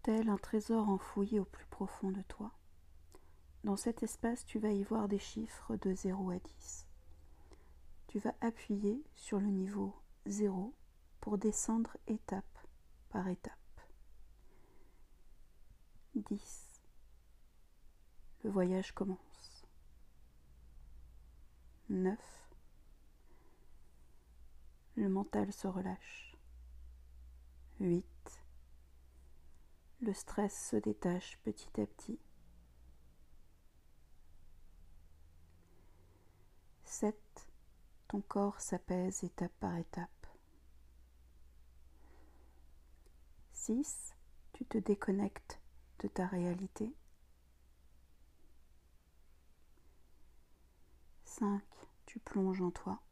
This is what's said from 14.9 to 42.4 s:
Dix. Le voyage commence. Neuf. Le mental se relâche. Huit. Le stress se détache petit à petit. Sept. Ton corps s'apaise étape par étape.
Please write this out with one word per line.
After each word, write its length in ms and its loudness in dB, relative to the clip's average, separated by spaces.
Dix. 680 -4
Le 60 2
voyage 420 6
commence. 720 -4
Neuf. 640 2
Le 100 6
mental 460 4
se 140 -4
relâche. 680 -4
Huit. 260 6
Le 120 4
stress 580 0
se 40 4
détache 680 2
petit 340 -2
à 60 4
petit. 340 -8
Sept. 640 0
Ton 100 2
corps 400 2
s'apaise 640 2
étape 380 0
par 160 2
étape. 500 -4